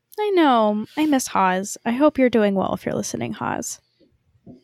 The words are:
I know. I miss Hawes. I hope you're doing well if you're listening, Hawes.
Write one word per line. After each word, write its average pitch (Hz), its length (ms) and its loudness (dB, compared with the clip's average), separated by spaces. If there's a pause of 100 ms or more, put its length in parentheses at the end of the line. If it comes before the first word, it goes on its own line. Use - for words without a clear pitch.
(180)
I 415 120 -2
know. 233 560 2 (100)
I 302 80 0
miss 285 220 0
Hawes. 190 580 -2
I 233 60 -2
hope 285 260 2
you're 254 140 4
doing 208 240 2
well 190 180 0
if - 140 -6
you're - 80 -4
listening, - 400 -6
Hawes. - 440 -6 (840)